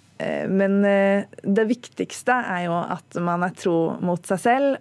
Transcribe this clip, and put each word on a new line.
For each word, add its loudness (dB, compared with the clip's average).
eh, -4
men, 2
eh, 4
det 2
viktigste -4
er -4
jo -2
at -4
man 0
er 0
tro 0
mot -2
seg -2
selv, 2